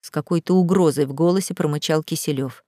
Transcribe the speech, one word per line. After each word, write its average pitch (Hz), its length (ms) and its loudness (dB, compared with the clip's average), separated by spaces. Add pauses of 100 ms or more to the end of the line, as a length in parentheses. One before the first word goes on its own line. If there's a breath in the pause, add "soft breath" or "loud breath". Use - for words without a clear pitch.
с - 80 -20
какой-то 170 460 -2
угрозой 170 500 4
в 139 80 -10
голосе 175 400 0
промычал 156 500 -2
Киселев. 135 640 -6